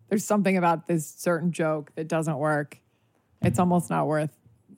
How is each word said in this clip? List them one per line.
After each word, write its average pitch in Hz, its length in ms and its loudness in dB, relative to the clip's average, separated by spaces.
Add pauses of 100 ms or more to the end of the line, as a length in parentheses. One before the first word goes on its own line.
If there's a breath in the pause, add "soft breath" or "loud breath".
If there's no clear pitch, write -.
there's 214 160 0
something 190 320 2
about 170 300 2
this 160 180 0
certain 170 460 -2
joke 156 460 -2
that 160 100 -6
doesn't 160 320 -2
work. 151 400 -2 (640)
It's - 160 0
almost 180 320 2
not 160 160 0
worth," 151 240 -2 (480)